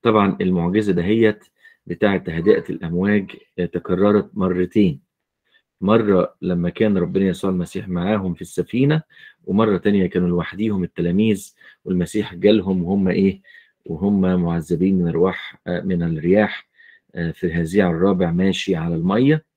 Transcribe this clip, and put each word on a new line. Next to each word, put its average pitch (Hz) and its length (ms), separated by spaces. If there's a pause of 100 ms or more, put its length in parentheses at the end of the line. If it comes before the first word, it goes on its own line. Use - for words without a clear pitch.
طبعًا 104 400
المعجزة 92 520
دهيت 104 520 (400)
بتاعة 98 320
تهدئة 85 520
الأمواج، 95 600 (280)
آه، 87 60
تكررت 95 680
مرتين. 92 680 (800)
مرة 101 600
لما 87 280
كان 104 280
ربنا 92 280
يسوع 95 240
المسيح 92 380
معاهم 92 460
في - 80
السفينة، 135 600 (440)
ومرة 101 320
تانية 98 300
كانوا 90 220
لوحديهم 92 540
التلاميذ، 95 720 (300)
والمسيح 92 500
جالهم 95 480
وهم 95 240
إيه؟ 95 340 (440)
وهم 92 560
معذبين 85 540
من 87 120
أرواح، 87 600
آه، 90 140
من 90 220
الرياح، 85 640 (480)
آه، 85 160
في - 160
الهزيع 85 420
الرابع 90 420
ماشي 92 440
على 82 200
المية 117 500 (120)